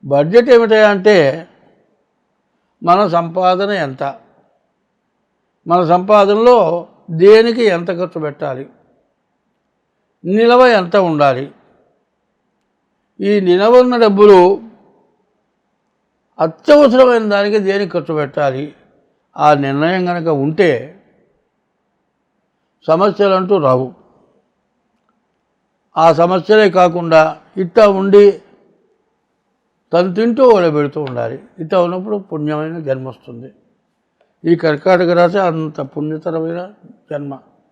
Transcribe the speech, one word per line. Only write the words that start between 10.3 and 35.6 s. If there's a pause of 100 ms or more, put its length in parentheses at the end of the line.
ఎంత
ఉండాలి, (1700)
ఈ
నిలవ
ఉన్న
డబ్బులు (2000)
అత్యవసరమైన
దానికి
దేనికి
ఖర్చు
పెట్టాలి, (720)
ఆ
నిర్ణయం
కనుక (160)
ఉంటే (2250)
సమస్యలంటూ
రావు. (2000)
ఆ
సమస్యలే
కాకుండా (360)
ఇట్టా
ఉండి (1700)
తను
తింటూ (260)
పెడుతూ
ఉండాలి. (220)
ఇట్టా
ఉన్నప్పుడు
పుణ్యమైన
జన్మ
వస్తుంది. (920)
ఈ
కర్కాటక
రాశి
అంత